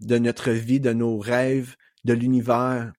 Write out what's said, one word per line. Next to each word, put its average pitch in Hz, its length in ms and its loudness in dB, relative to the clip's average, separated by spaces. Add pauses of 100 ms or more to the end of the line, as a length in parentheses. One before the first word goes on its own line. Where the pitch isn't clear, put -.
de 117 180 0
notre 117 320 0
vie, 117 300 0
de 127 120 0
nos 117 260 0
rêves, 123 580 -2 (280)
de 120 80 2
l'univers. 120 880 0